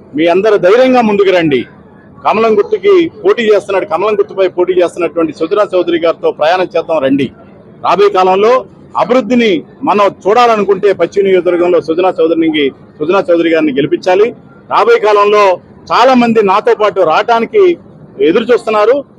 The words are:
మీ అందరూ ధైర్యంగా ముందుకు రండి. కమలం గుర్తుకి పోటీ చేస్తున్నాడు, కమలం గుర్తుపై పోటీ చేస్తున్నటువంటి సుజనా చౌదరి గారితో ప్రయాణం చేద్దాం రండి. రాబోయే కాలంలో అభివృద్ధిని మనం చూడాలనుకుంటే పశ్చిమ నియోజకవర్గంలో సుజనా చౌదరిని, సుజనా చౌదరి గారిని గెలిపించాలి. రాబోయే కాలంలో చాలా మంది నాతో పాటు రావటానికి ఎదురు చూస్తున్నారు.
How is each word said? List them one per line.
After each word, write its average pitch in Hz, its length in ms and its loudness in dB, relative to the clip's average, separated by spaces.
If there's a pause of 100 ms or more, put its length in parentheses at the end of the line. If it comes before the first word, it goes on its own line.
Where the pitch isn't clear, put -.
(140)
మీ 156 120 -2
అందరూ 196 300 2
ధైర్యంగా 247 440 2
ముందుకు 202 300 0
రండి. 160 300 0 (640)
కమలం 214 340 0
గుర్తుకి 202 340 0 (300)
పోటీ 214 280 0
చేస్తున్నాడు, 196 420 -2
కమలం 202 260 -2
గుర్తుపై 196 280 -2 (100)
పోటీ 180 220 0
చేస్తున్నటువంటి 165 640 -4
సుజనా 196 320 -2
చౌదరి 175 320 -2
గారితో 165 240 -2 (100)
ప్రయాణం 175 360 -2
చేద్దాం 160 300 -4
రండి. 135 220 -2 (580)
రాబోయే 185 320 2
కాలంలో 190 360 2 (500)
అభివృద్ధిని 233 480 0 (380)
మనం 202 180 0 (180)
చూడాలనుకుంటే 208 640 0 (120)
పశ్చిమ 175 260 -2
నియోజకవర్గంలో 175 520 0 (100)
సుజనా 180 300 0
చౌదరిని, 160 460 0 (340)
సుజనా 175 300 -2
చౌదరి 165 260 0
గారిని 156 240 0
గెలిపించాలి. 185 500 0 (440)
రాబోయే 214 340 2
కాలంలో 208 380 2 (460)
చాలా 226 220 2 (100)
మంది 226 180 0 (100)
నాతో 214 320 0
పాటు 196 180 0 (100)
రావటానికి 214 540 0 (640)
ఎదురు 220 220 0
చూస్తున్నారు. 220 440 0 (240)